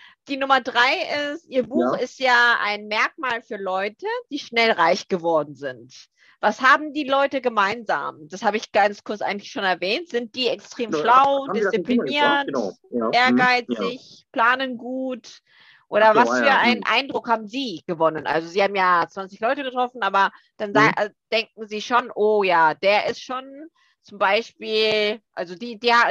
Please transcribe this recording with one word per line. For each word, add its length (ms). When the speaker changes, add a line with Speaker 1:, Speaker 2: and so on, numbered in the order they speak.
Speaker 1:
die 80
Nummer 240
drei 720
ist, 160
Ihr 160
Buch 280
Speaker 2:
Ja. 20
Speaker 1:
ist 240
ja 440
ein 260
Merkmal 540
für 140
Leute, 500
die 80
schnell 340
reich 360
geworden 460
sind. 380
Was 200
haben 320
die 120
Leute 360
gemeinsam? 880
Das 140
habe 140
ich 160
ganz 320
kurz 180
eigentlich 280
schon 140
erwähnt. 440
Sind 260
die 140
extrem 440
Speaker 2:
Ja, 20
Speaker 1:
schlau, 540
Speaker 2:
haben 100
wir 80
das 100
im 100
Thema 180
Speaker 1:
diszipliniert, 0
Speaker 2:
gesagt? 420
Genau. 320
Ja. 240
Mhm. 240
Speaker 1:
ehrgeizig, 20
Speaker 2:
Ja. 640
Speaker 1:
planen 460
gut? 640
Oder 280
Speaker 2:
Ach 80
so, 40
Speaker 1:
was 20
Speaker 2:
ah, 100
Speaker 1:
für 60
Speaker 2:
ja. 120
Speaker 1:
einen 220
Speaker 2:
Mhm. 40
Speaker 1:
Eindruck 440
haben 180
Sie 400
gewonnen? 400
Also 220
Sie 140
haben 120
ja 360
zwanzig 300
Leute 220
getroffen, 400
aber 300
dann 180
sa-, 160
Speaker 2:
Mhm. 60
Speaker 1:
äh, 140
denken 360
Sie 140
schon, 320
„Oh 280
ja, 320
der 340
ist 140
schon 460
zum 160
Beispiel“, 1000
also 200
die, 240
die, 140